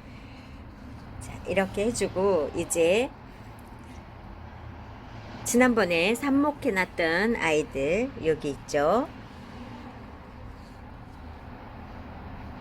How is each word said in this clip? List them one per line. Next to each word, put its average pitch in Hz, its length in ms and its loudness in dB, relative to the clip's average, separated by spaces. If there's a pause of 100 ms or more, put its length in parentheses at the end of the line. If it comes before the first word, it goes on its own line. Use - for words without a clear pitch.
(1200)
자, - 100 -10 (160)
이렇게 190 380 2
해주고 196 720 2
이제 170 560 4 (2250)
지난번에 214 720 6
삽목해놨던 233 1200 4
아이들 156 720 2 (160)
여기 151 240 2
있죠? 156 580 4 (3500)